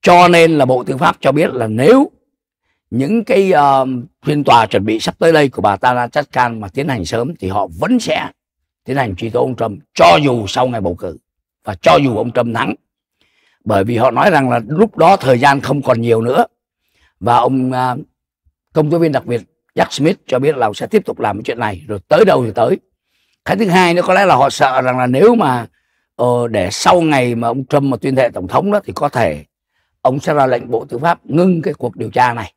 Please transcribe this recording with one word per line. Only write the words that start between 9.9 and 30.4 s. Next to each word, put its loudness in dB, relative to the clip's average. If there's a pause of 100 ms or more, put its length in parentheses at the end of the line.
cho 6
dù 0
sau -2
ngày -6
bầu -4
cử -12 (460)
và -8
cho 2
dù 0
ông -6
Trump -4
thắng. -4 (920)
Bởi 0
vì -4
họ 2
nói 2
rằng 2
là 0
lúc 0
đó 4
thời 2
gian 2
không -4
còn 0
nhiều 0
nữa. 0 (720)
Và 2
ông, 0
à, -2 (800)
công 0
tố 0
viên 0
đặc -4
biệt -4 (320)
Jack -2
Smith -2
cho -2
biết 0
là -2
ông -4
sẽ -10
tiếp 0
tục -8
làm -4
cái -10
chuyện -6
này, -6
rồi -6 (100)
tới 4
đâu 2
thì -6
tới. 0 (680)
Cái -2
thứ 0
hai 4
nữa, 2
có 0
lẽ 2
là 4
họ 2
sợ 0
rằng -2
là 0
nếu 4
mà, -2 (500)
ờ, 0
để -2
sau 2
ngày 0
mà -4
ông -4
Trump -2
mà -2
tuyên -4
thệ 2
tổng -8
thống -2
đó, 0
thì -12
có -2
thể -2 (580)
ông 0
sẽ -2
ra 2